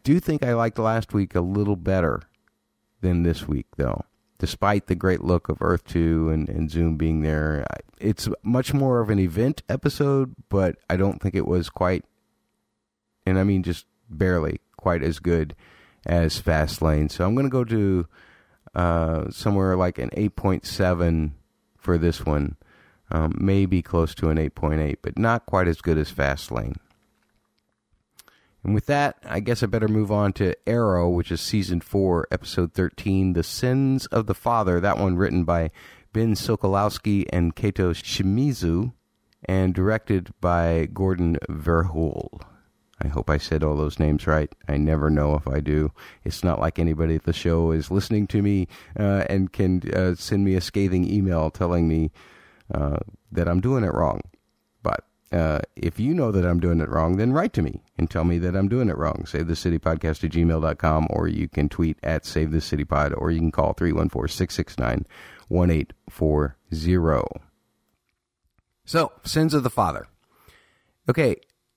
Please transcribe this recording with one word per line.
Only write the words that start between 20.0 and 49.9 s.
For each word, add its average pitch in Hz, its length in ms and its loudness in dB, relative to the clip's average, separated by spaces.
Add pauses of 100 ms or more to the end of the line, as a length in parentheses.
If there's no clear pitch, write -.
eight 101 240 -2
point - 280 -2
seven 82 720 0 (420)
for 87 220 0
this 80 260 0
one, 73 320 -2 (540)
um, 80 300 0
maybe 95 420 2
close 82 340 -2
to 82 120 -2
an 78 100 2
eight 78 160 -2
point 78 260 -2
eight, 73 220 -4
but - 160 -6
not 113 280 0
quite 92 200 0
as 82 140 0
good 80 180 0
as 76 140 -4
Fastlane. 65 640 -4 (1900)
And 104 100 2
with 104 120 0
that, 143 380 0
I 107 140 -6
guess 113 240 -2
I 113 40 2
better 107 220 0
move 107 220 0
on 104 240 2
to 92 200 0 (120)
Arrow, 98 420 2
which 87 220 0
is 82 100 -2
season 92 400 -2
four, 92 520 0
episode - 420 -2
thirteen, 95 580 0
The 82 120 0
Sins 131 640 0
of 107 200 0
the 113 80 -2
Father. 101 460 0
That 92 180 2
one 90 180 2
written 87 280 2
by 82 260 0 (420)
Ben 110 220 2
Sokolowski 101 960 0
and 85 220 0
Kato 95 380 0
Shimizu, 101 1000 -2 (520)
and 92 280 0
directed 95 680 -2
by 85 520 2
Gordon 87 460 0 (100)
Verhul. 80 920 -2 (580)
I 73 60 -2
hope 69 240 -2
I 73 80 2
said 78 240 -2
all 76 140 0
those 76 240 -2
names 76 260 2
right. 78 260 2 (140)
I 71 100 -2
never 76 320 2
know 73 280 2
if 76 100 -4
I 69 140 -2
do. 76 320 0 (320)
It's - 180 -6
not 85 160 2
like 80 220 -2
anybody 80 340 0
at 78 100 -4
the 82 80 0
show 82 380 0
is 80 220 -2
listening 101 340 0
to 104 160 0
me, 101 240 2 (320)
uh, 98 320 0
and 95 220 0
can, 92 420 0